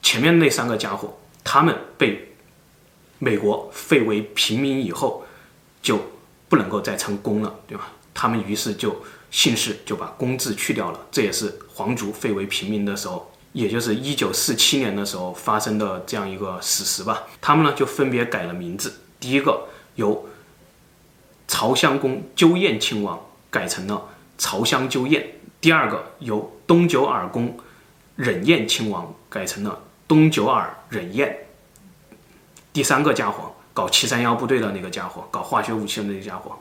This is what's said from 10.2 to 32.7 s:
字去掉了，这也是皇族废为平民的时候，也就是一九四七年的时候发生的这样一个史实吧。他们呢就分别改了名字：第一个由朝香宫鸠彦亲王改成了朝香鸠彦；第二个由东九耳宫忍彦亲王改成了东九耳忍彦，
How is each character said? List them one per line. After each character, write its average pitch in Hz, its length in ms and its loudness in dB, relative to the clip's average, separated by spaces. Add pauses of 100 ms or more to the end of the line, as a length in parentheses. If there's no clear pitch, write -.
字 110 180 -4
去 - 180 -4
掉 95 180 -2
了， - 80 -10 (140)
这 139 100 2
也 196 80 2
是 107 380 -4
皇 107 260 -4
族 107 160 -4
废 110 220 -4
为 98 140 -2
平 98 240 -4
民 107 140 -2
的 101 120 -4
时 101 100 -8
候， 90 240 -10 (220)
也 110 160 -2
就 113 100 0
是 113 160 0
一 135 200 -4
九 104 180 0
四 117 240 0
七 - 220 4
年 107 180 -2
的 101 100 -4
时 98 100 -8
候 90 160 -8
发 107 280 0
生 107 180 -2
的 95 280 -4
这 117 100 -6
样 98 120 -4
一 95 80 -8
个 95 240 -6
史 - 220 -2
实 95 220 -4
吧。 107 180 -2 (180)
他 147 140 4
们 156 100 6
呢 143 100 4
就 135 120 0
分 131 240 0
别 120 140 0
改 113 200 -4
了 87 100 -8
名 87 220 -8
字： - 240 -8 (200)
第 123 100 -6
一 135 100 4
个 - 280 0 (260)
由 - 340 -2 (1160)
朝 120 280 2
香 139 260 4
宫 131 220 -2 (120)
鸠 165 220 8
彦 160 240 2
亲 107 220 -2
王 90 180 -4 (300)
改 92 160 -2
成 95 200 -6
了 104 220 -6 (300)
朝 98 260 -2
香 131 240 2
鸠 127 180 -2
彦； 147 200 2 (340)
第 160 100 6
二 143 200 4
个 - 300 -6
由 107 300 -4 (160)
东 170 220 8
九 135 160 4
耳 110 240 0
宫 120 300 -4 (580)
忍 101 300 0
彦 139 200 4
亲 110 220 -2
王 85 260 -6 (140)
改 98 160 -8
成 101 180 -8
了 104 160 -6 (300)
东 156 220 8
九 110 160 2
耳 120 280 0 (140)
忍 90 260 -8
彦， 135 220 0 (1400)